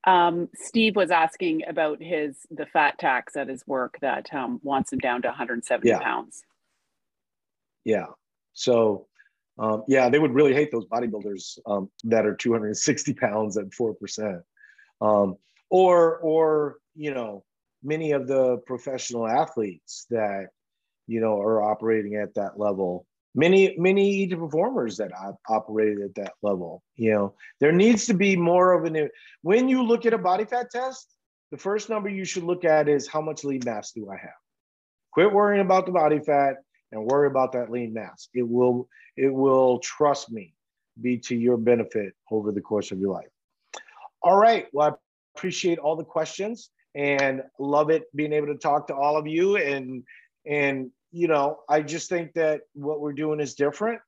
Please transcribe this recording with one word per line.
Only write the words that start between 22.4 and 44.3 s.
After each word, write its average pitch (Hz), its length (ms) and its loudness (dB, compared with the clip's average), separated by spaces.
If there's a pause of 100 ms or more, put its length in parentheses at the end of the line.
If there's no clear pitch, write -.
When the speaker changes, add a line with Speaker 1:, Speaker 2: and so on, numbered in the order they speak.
Speaker 2:
level. 95 460 -2 (300)
Many, 185 420 4
many 196 460 2
elite 180 160 -4
performers 160 580 -4
that 98 160 -6
op-, 98 340 -14
operated 107 540 0
at 98 140 -10
that 101 260 -10
level, 90 400 -4 (140)
you 113 160 0
know, 101 240 0 (240)
there 147 120 4
needs 202 360 4
to 226 80 2
be 190 200 2
more 180 380 4
of 165 120 2
an, 156 240 -2 (320)
when 240 280 2
you 254 140 2
look 233 240 2
at 226 60 4
a 226 40 0
body 185 280 0
fat 240 260 -6
test, 254 420 -8 (380)
the 143 60 -14
first 208 320 -6
number 208 200 -4
you 190 160 -6
should 180 180 -6
look 180 220 -4
at 156 240 4
is 143 180 2
how 156 140 -4
much 151 220 -8
lean 135 200 -4
mass 110 280 -8
do 104 180 -12
I 95 80 -14
have? - 140 -18 (800)
Quit 190 200 4
worrying 202 300 4
about 185 240 4
the 180 60 -6
body 156 280 2
fat 143 360 2 (360)
and 110 140 -8
worry 139 220 2
about 131 240 0
that 123 180 -4
lean 117 240 -6
mass. 104 400 -14
It 123 140 -2
will, 123 400 2 (300)
it 135 140 2
will, 131 480 4
trust 143 520 -2
me, 101 240 -14 (440)
be 123 200 -2
to 123 160 -6
your 120 220 2
benefit 113 560 0 (180)
over 107 200 -2
the 101 100 -4
course 104 300 -4
of 95 80 -8
your 98 140 -2
life. - 160 -10 (960)
All 180 140 6